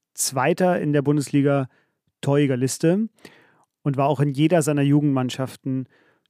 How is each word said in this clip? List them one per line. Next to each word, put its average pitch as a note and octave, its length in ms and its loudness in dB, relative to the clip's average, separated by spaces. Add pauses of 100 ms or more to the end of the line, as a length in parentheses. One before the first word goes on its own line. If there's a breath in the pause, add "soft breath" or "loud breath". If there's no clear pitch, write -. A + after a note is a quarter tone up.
(140)
Zweiter E3+ 640 -2
in D3+ 120 -2
der D3 100 2
Bundesliga C#3 640 0 (520)
Torjägerliste C#3+ 880 0 (720 loud breath)
und C#3 140 -2
war C#3 100 0
auch C#3+ 140 0
in D3 120 0
jeder D#3+ 300 2
seiner D3 200 0
Jugendmannschaften C3+ 1080 -2 (400 soft breath)